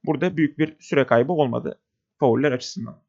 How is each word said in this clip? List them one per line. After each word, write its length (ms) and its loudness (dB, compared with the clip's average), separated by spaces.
Burada 320 -2
büyük 220 0
bir 220 -2
süre 260 0
kaybı 260 4
olmadı 480 -2
favoriler 340 2
açısından. 560 -10